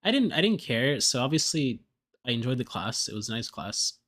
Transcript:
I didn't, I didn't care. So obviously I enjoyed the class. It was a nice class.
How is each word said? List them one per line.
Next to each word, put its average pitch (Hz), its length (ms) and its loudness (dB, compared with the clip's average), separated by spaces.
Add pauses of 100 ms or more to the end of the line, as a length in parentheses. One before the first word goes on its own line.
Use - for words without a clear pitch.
I 202 80 2
didn't, 247 220 4
I 160 80 2
didn't 202 200 2
care. 127 380 2
So - 220 2
obviously 139 600 0 (440)
I 127 60 -2
enjoyed 120 260 0
the 123 80 -2
class. 101 420 -4
It 107 80 -8
was 107 140 -6
a 110 40 -4
nice 113 160 -6
class. - 440 -4 (140)